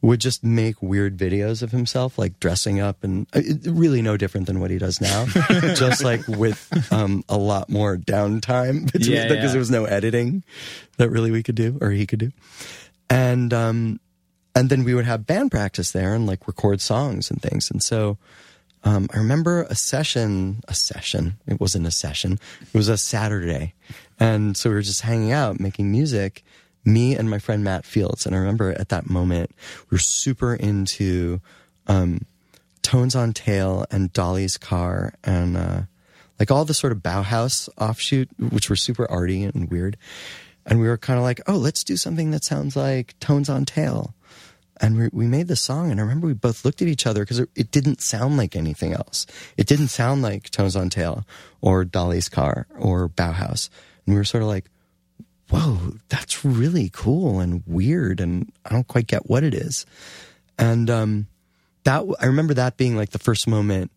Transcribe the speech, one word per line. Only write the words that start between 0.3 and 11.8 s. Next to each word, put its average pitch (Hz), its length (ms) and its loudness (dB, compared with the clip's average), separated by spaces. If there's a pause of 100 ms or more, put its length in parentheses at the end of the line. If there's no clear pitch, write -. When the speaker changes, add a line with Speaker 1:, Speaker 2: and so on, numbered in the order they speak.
Speaker 1:
make 113 380 2
weird 98 360 0
videos 101 460 -2
of 113 80 -6
himself, 127 460 -2
like, 104 220 -2
dressing 98 400 0
up 101 240 -4
and, 95 220 -2 (100)
uh, 147 80 4
it, 151 220 -2
really 165 360 2
no 110 140 0
different 95 320 -2
than 92 140 0
what 92 100 -2
he 90 60 -2
does 90 240 -2
now, 98 240 0
<laughs> 160 240 2 (240)
just, 127 300 2
like, 117 240 0
with, 107 420 -2 (240)
um, 98 340 0
a 101 100 -2
lot 101 300 -2
more 101 300 0
downtime 110 960 0
between 117 180 2
Speaker 2:
Yeah, 113 160 2
Speaker 1:
them, 117 100 4
'cause - 80 0
Speaker 2:
yeah. 135 60 2
Speaker 1:
there 131 80 2
was 123 120 0
no 113 140 4
editing 120 580 0 (540)
that 120 120 4
really 113 220 2
we 113 120 0
could 117 120 -2
do 117 260 0